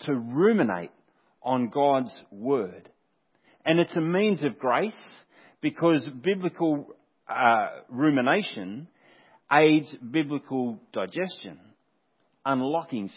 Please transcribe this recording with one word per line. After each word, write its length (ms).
to 80
ruminate 800
on 260
God's 420
Word. 580
And 140
it's 160
a 60
means 420
of 140
grace 420
because 460
biblical, 760
uh, 400
rumination 1000
aids 400
biblical 680
digestion, 680
unlocking 720